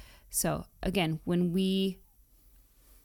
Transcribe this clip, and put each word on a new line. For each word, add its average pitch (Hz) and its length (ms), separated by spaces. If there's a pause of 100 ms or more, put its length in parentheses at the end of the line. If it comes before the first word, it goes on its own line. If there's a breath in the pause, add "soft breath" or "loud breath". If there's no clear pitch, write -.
(320 soft breath)
So - 340 (160)
again, 165 440
when 175 280
we 190 460 (1040)